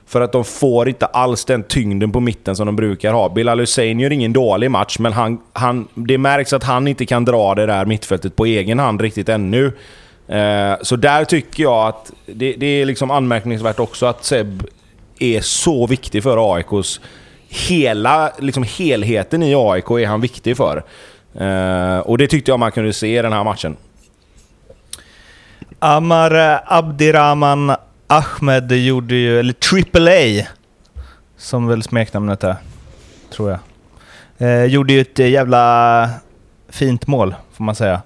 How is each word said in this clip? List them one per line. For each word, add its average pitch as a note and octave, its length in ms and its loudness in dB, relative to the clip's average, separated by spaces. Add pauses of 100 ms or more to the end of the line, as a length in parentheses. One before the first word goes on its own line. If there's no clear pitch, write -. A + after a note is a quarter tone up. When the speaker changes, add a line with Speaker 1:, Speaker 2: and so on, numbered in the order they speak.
Speaker 1:
För B2 140 -2
att A#2+ 120 -2
de B2 120 0
får A#2+ 440 0
inte B2 180 -4
alls B2 380 -2
den A#2+ 180 -2
tyngden G#2 500 -2
på A#2+ 80 0
mitten G#2+ 360 -4
som G#2 100 -4
de G#2 100 -4
brukar G#2 360 -2
ha. A2 160 2
Bilal A#2 320 0
Hussein A#2 400 0
gör C#3 120 0
ingen A#2+ 200 0
dålig A#2 380 2
match, G#2 280 -2
men A2+ 140 -2
han, A2+ 280 -4 (120)
han, B2 420 -4
det A#2 240 -2
märks C#3 340 0
att B2 120 -2
han C3 240 0
inte C3 180 -4
kan A#2+ 180 0
dra A2 300 2
det G#2 120 0
där G2+ 180 0
mittfältet G2 520 -4
på A2+ 100 0
egen A2 320 0
hand A2+ 220 -2
riktigt G#2 280 -4
ännu. A2+ 440 0 (560)
Eh, G2+ 540 0
så B2+ 140 -2
där D3 280 2
tycker - 380 -2
jag A2+ 260 2
att - 240 -10 (140)
det, A#2 320 -4
det C#3 80 -4
är C#3+ 200 0
liksom C3+ 240 -4
anmärkningsvärt A#2 680 -2
också A#2+ 260 -2
att A#2+ 180 -4
Seb G#2 380 -2 (560)
är A#2 220 0
så B2 460 0
viktig A2+ 360 -4
för A2+ 340 2
A F2 40 -2
I - 20 -4
Ks - 380 -4 (680)
hela, C#3+ 680 0
liksom C3+ 240 -4 (160)
helheten A#2 640 -2
i C#3+ 140 2
A G#2 220 2
I - 40 -4
K A#2 180 -2
är A2 60 0
han G#2+ 140 -2
viktig A#2+ 360 -4
för. D#2 260 -2 (520)
Eh, F#2 640 -2
och A#2 200 -2
det C#3+ 80 2
tyckte C3+ 240 0
jag B2+ 100 2
man A2+ 120 0
kunde G#2+ 200 -2
se A2+ 260 -2
i A#2 40 -2
den A2+ 100 -2
här G#2 120 -2
matchen. G2 320 -6 (2000)
Speaker 2:
Amar, D#3+ 560 2 (200)
eh, C#3 120 0
Abdirahman D3 1080 2 (340)
Ahmed C3+ 680 2
gjorde B2+ 420 0
ju, A#2+ 260 2
eller B2 120 0
Triple E3+ 880 4
A, - 20 -4 (920)
som A#2+ 280 -4
väl A#2 160 0
smeknamnet G#2 640 -2
är, F#2 120 0 (800)
tror G#2 160 -4
jag. F2+ 80 -6 (800)
Eh, B2 260 2
gjorde C3+ 280 4
ju C3+ 80 6
ett, - 180 -2
eh, B2+ 120 6
jävla A#2+ 800 4 (580)
fint B2+ 380 -4
mål, A2 280 2 (180)
får A2 120 -8
man G#2+ 100 -2
säga. G2 320 -2